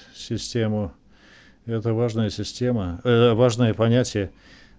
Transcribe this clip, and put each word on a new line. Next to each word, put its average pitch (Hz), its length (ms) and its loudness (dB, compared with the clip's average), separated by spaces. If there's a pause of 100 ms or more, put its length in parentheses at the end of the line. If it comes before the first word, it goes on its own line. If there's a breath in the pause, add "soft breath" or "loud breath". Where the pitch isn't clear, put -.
(140)
систему. 107 800 -6 (760 soft breath)
Это 113 260 -2
важная 110 380 0
система, 104 720 -4
э, 120 300 4
важное 113 420 2
понятие. 113 560 0 (480 loud breath)